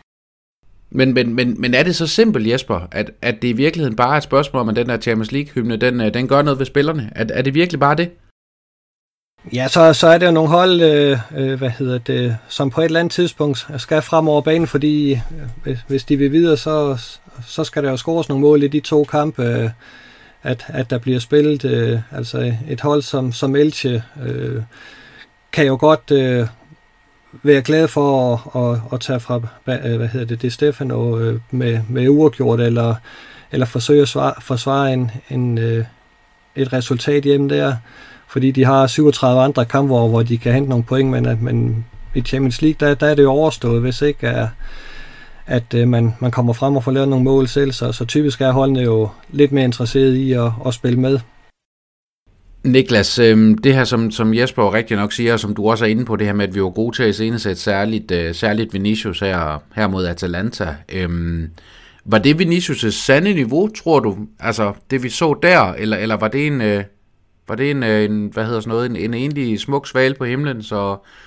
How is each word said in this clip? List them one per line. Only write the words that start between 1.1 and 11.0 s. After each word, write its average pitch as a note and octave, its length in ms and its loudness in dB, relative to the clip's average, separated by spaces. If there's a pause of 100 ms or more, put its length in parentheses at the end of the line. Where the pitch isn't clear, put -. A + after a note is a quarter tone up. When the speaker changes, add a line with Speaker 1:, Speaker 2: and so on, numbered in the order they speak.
Speaker 1:
men, A#2 200 0
men, B2 280 -2
men B2 120 0
er C3 100 4
det F3 120 0
så E3 120 -2
simpelt, C#3+ 400 2
Jesper, A2+ 440 -2
at, G#2 200 -6 (100)
at A#2 200 -4
det B2+ 60 0
i A#2+ 60 0
virkeligheden C#3 420 0
bare B2 180 2
er D3+ 40 4
et D3 60 -2
spørgsmål C3+ 380 0
om, A2+ 80 -2
at A2 60 -2
den A#2+ 140 0
der A#2 80 -2
Champions A2 340 -2
League-hymne, B2+ 440 -4
den, A#2+ 260 0
øh, G#2+ 120 0
den B2 140 -2
gør C#3 140 4
noget C#3 180 0
ved C3+ 60 -4
spillerne? C#3+ 500 -2
Er, A#2+ 180 -4
er - 80 -2
det C3 120 -2
virkelig D#3+ 260 0
bare C#3+ 160 4
det? F3 140 -2 (1400)
Speaker 2:
Ja, B2+ 140 -2
så, D#3+ 260 8
så E3+ 140 2
er E3+ 100 8
det F3 80 2
jo F3 60 4
nogle D#3+ 180 4
hold, F3 320 4
øh, D3 360 4 (200)